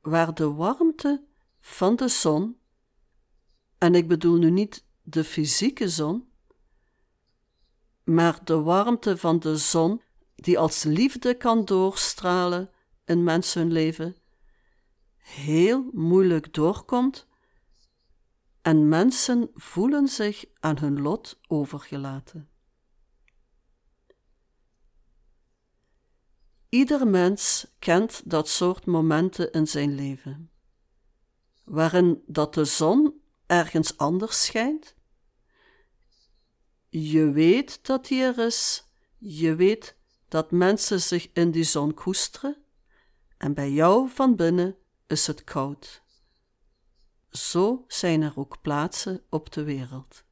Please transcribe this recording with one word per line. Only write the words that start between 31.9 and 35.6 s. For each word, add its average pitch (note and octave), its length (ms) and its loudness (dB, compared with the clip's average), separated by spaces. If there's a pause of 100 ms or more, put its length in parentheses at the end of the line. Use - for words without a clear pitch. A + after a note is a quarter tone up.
dat D3+ 280 -4
de D#3 100 2
zon A#3+ 560 2 (260)
ergens E3 500 0
anders F3+ 480 -2
schijnt. C#4+ 500 -4 (1900)